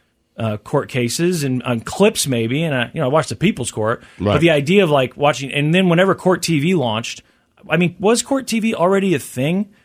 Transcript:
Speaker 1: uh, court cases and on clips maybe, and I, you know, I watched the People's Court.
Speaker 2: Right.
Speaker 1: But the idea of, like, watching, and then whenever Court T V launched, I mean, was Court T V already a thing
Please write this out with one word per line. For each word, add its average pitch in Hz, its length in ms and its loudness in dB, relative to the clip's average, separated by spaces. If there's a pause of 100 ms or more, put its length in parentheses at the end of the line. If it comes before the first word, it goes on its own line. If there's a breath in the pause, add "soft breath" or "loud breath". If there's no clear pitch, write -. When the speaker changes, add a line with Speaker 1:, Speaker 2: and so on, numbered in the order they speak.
(360)
Speaker 1:
uh, 110 200 -4
court 113 320 -4
cases 147 560 -2
and 127 180 -2
on 123 160 -2
clips - 480 0
maybe, 127 380 -2
and 156 100 -2
I, 120 180 -2
you - 80 -10
know, 156 40 -2
I 127 40 0
watched 147 200 0
the 110 80 -8
People's 151 340 -2
Court. 110 320 -4 (160 loud breath)
Speaker 2:
Right. 101 160 0
Speaker 1:
But 143 60 2
the 170 100 4
idea 156 320 2
of, 170 80 2
like, 135 260 0
watching, 139 360 0
and 147 200 0
then 185 160 4
whenever 175 280 4
Court 180 260 0
T 165 160 0
V 165 160 0
launched, 117 480 -4 (480)
I 156 60 0
mean, 175 240 0
was 226 220 2
Court 269 260 -4
T 226 100 -2
V 220 160 -2
already 190 400 2
a 135 60 -2
thing 165 480 -4 (160 soft breath)